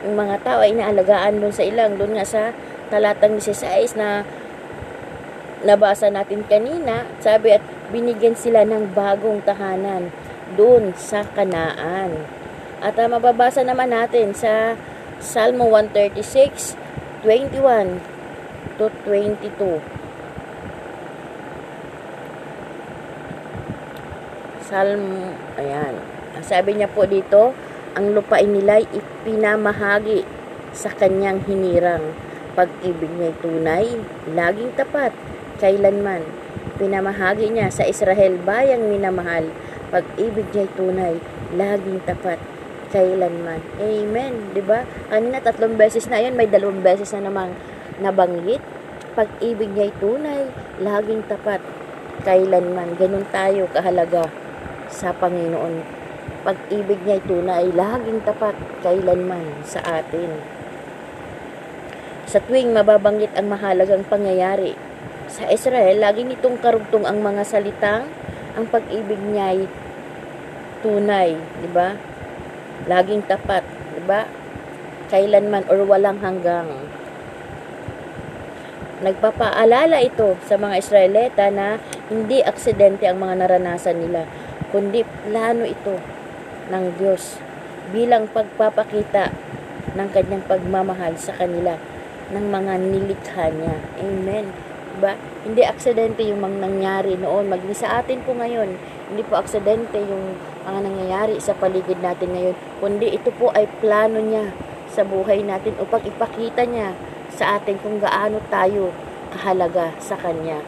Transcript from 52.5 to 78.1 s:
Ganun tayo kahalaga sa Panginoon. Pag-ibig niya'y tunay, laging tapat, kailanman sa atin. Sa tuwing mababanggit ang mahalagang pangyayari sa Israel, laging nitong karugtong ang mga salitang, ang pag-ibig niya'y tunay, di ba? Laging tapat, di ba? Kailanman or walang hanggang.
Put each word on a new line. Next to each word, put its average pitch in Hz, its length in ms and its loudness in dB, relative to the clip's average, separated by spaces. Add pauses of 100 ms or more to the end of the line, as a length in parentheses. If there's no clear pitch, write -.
Ganun 190 320 0
tayo 196 400 0
kahalaga 170 640 0 (560)
sa 180 240 -4
Panginoon. 165 880 -2 (420)
Pag-ibig 196 640 -2
niya'y 196 160 2
tunay, 180 480 0
laging 220 560 0
tapat, 214 240 0 (320)
kailanman 180 800 0
sa 165 160 -8
atin. 165 480 -4 (2000)
Sa - 160 2
tuwing 240 320 4
mababanggit 208 640 6
ang 202 80 0
mahalagang 196 580 4
pangyayari 190 720 0 (560)
sa - 160 -8
Israel, 214 560 4
laging 240 320 2
nitong 247 240 2
karugtong 220 480 2
ang 208 160 0
mga 202 240 0
salitang, 208 640 0 (480)
ang 226 80 -2
pag-ibig 208 560 -2
niya'y 190 480 0 (1120)
tunay, 202 560 4 (240)
di 170 80 -6
ba? 180 240 2 (960)
Laging 185 320 4
tapat, 190 400 0 (320)
di 165 80 -10
ba? 196 240 0 (880)
Kailanman 202 560 6
or 196 160 6
walang 196 320 4
hanggang. 175 480 -2 (2250)